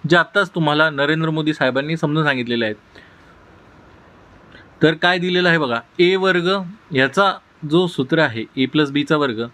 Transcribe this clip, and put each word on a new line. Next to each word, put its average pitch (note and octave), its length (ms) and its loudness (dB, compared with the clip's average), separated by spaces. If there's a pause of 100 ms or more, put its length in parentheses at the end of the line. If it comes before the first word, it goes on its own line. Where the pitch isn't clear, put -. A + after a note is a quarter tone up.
(100)
जे F3 60 6
आत्ताच F3 380 0
तुम्हाला D#3 360 2
नरेंद्र D#3 400 -2
मोदी D#3 240 -2
साहेबांनी C#3 420 -2
समजून D#3 280 -2
सांगितलेले A#2+ 400 -2
आहेत. G#2+ 120 -4 (2000)
तर D#3 120 4
काय F3+ 240 0
दिलेलं F3+ 300 0
आहे E3 100 4
बघा, A#2+ 220 -2 (180)
ए F3 180 4
वर्ग F#3 360 0 (420)
याचा C#3 380 2 (380)
जो F3 160 2
सूत्र D#3 320 -2
आहे A2+ 260 0 (140)
A C3 80 2 (100)
plus C#3+ 180 0
B C#3+ 80 0
चा D3+ 140 0
वर्ग A#2+ 380 -2